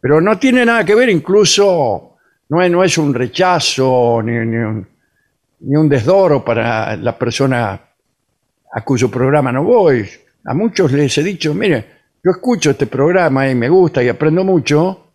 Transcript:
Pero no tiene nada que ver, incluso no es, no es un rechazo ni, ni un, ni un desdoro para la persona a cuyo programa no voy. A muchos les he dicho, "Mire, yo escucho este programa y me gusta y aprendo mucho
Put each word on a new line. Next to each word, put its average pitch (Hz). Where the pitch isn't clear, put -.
Pero 147
no 214
tiene 254
nada 233
que 202
ver, 240
incluso 180
no 165
es, 180
no 180
es 170
un 147
rechazo 127
ni, 117
ni 113
un, 110
ni 131
un 156
desdoro 143
para 110
la 113
persona 117
a 117
cuyo 127
programa 135
no 131
voy. 170
A -
muchos 185
les 139
he 147
dicho, 165
"Mire, 170
yo 180
escucho 180
este 135
programa 139
y 131
me 120
gusta 165
y 123
aprendo 156
mucho 180